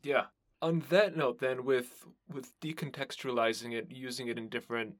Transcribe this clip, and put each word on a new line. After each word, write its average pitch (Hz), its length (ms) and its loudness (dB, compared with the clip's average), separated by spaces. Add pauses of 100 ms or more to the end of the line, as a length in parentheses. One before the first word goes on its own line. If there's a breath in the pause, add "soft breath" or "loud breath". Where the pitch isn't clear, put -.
Yeah. 135 220 2 (360)
On 165 280 2
that 190 280 6
note, 131 220 2
then, 127 260 -2
with, 127 400 0 (280)
with 139 280 -10
decontextualizing 123 1120 -2
it, 113 160 -4
using 131 360 -8
it 117 120 -2
in 113 100 -8
different 113 520 -4